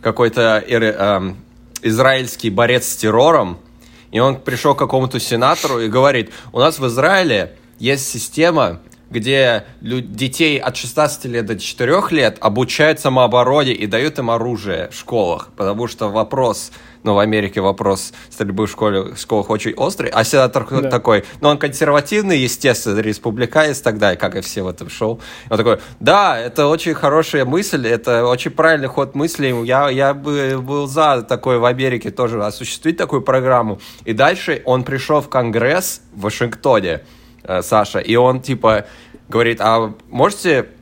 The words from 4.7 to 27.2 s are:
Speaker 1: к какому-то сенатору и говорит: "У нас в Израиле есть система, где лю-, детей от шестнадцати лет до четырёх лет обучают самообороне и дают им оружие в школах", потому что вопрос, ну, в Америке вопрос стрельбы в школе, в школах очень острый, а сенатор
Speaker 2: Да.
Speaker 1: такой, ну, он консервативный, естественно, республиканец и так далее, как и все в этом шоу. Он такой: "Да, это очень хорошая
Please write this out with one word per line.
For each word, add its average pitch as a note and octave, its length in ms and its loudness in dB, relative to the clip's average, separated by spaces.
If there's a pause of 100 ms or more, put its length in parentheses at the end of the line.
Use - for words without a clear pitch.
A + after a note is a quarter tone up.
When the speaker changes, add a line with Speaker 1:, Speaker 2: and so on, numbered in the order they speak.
Speaker 1:
к C3 40 -6
какому-то C3 420 0
сенатору C3 600 0
и A2 80 -2
говорит: B2+ 420 2 (220)
"У A#2 60 -4
нас D3+ 200 2
в C3+ 80 -2
Израиле C3 720 0 (220)
есть C3 300 -2
система, C3+ 720 0 (300)
где A#2+ 540 0 (160)
лю-, B2+ 200 -6
детей C3 580 -2
от B2+ 180 -4
шестнадцати D3 500 -4
лет A#2 200 -4
до G#2 120 -6
четырёх D#3 540 0
лет B2+ 280 2
обучают B2+ 600 2
самообороне B2+ 720 4
и G#2+ 140 -4
дают B2 320 -2
им A#2+ 120 -2
оружие G#2 600 -4
в - 40 -20
школах", F#2+ 640 -2
потому G#2 320 -4
что G#2 220 -6
вопрос, A2 600 -2 (320)
ну, G#2+ 120 2
в G2+ 40 6
Америке G#2 420 0
вопрос G2 520 0 (160)
стрельбы G2+ 380 -4
в G2+ 40 -6
школе, G#2 300 -2 (140)
в - 40 -16
школах G#2+ 320 -2
очень G#2+ 220 -2
острый, - 400 -4
а A2+ 100 2
сенатор B2+ 480 2
Speaker 2:
Да. C3+ 200 -2
Speaker 1:
такой, A2+ 340 2 (160)
ну, D3 80 4
он D3 100 2
консервативный, D3 800 0
естественно, A#2 640 0
республиканец A#2+ 800 -2
и - 20 -20
так G#2+ 160 0
далее, G2+ 180 2
как F#2+ 200 -4
и F#2+ 60 -6
все - 200 -8
в F#2 60 -4
этом F2 220 -12
шоу. G#2+ 280 -4 (320)
Он A2+ 60 0
такой: A2 220 2 (200)
"Да, D#3+ 400 4
это B2 300 0
очень D#3+ 260 0
хорошая D3 500 2